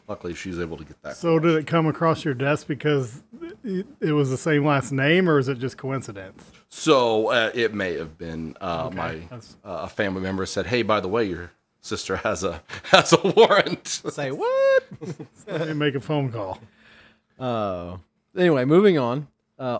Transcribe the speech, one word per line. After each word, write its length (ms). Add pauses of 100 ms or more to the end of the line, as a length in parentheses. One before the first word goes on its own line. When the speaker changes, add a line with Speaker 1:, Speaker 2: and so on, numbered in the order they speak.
Speaker 1:
luckily 280
she 120
was 120
able 180
to 80
get 160
that 160
Speaker 2:
So 200
did 160
Speaker 1:
quashed. 100
Speaker 2:
it 40
come 200
across 360
your 100
desk 340
because 560 (400)
it, 220 (140)
it 140
was 160
the 80
same 260
last 300
name, 340
or 100
is 120
it 100
just 180
coincidence? 640 (280)
Speaker 1:
So, 600
uh, 220
it 200
may 240
have 200
been, 440
uh, 240
Speaker 2:
Okay, 100
Speaker 1:
my, 200 (140)
Speaker 2:
that's 360
Speaker 1:
uh, 180
a 60
family 320
member 240
said, 220
"Hey, 160
by 180
the 80
way, 160
your 260 (300)
sister 360
has 280
a, 160 (140)
<laughs> 80
has 280
a 240
warrant." 520
Speaker 3:
Say, 440
"What?" 520 (180)
<laughs> 460
Speaker 2:
Let 200
me 60
make 220
a 40
phone 320
call. 280 (800)
Speaker 3:
Uh, 580 (400)
anyway, 280
moving 320
on. 300 (300)
Uh, 220